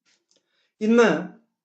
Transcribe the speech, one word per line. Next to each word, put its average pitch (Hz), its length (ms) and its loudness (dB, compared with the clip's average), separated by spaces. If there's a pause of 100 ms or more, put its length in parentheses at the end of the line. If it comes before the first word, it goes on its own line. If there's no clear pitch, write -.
(800)
ഇന്ന് 220 280 2 (560)